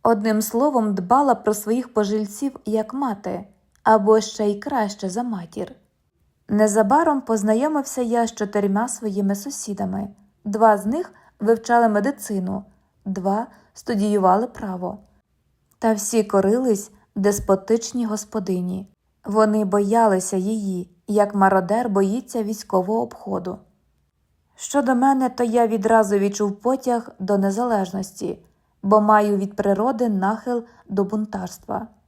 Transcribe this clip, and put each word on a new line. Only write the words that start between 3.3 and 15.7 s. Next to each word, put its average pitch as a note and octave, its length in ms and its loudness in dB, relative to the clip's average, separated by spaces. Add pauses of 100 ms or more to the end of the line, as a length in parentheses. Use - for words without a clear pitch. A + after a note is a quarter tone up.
або A3 380 6
ще G#3+ 300 -2
й G3+ 100 -4
краще G#3 480 -4
за G3+ 140 -6
матір. G3+ 500 -8 (760)
Незабаром A3 720 2
познайомився B3 840 0
я A#3 240 0
з A#3 80 -8
чотирма G3+ 540 -2
своїми G3+ 460 -2
сусідами. G3+ 760 -8 (360)
Два G#3 340 4
з F#3 80 -6
них D#4 260 -4 (280)
вивчали A3+ 480 2
медицину, G3+ 760 -2 (400)
два G3 420 -4 (280)
студіювали G#3 720 2
право. F#3 520 -8 (800)